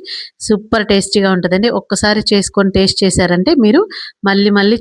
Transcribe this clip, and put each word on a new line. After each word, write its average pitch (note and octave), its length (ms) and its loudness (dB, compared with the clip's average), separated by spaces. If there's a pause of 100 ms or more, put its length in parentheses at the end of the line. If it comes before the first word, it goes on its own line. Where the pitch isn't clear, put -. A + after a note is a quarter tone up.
(400)
సూపర్ G#3+ 480 -2
టేస్టీగా G3 440 0
ఉంటుందండి. F#3 380 0
ఒక్కసారి G#3 540 -2 (100)
చేసుకొని G3 360 0
టేస్ట్ F#3+ 340 0
చేశారంటే F#3 520 0
మీరు B3 260 4 (440)
మళ్ళీ G3+ 240 2
మళ్ళీ G3+ 320 2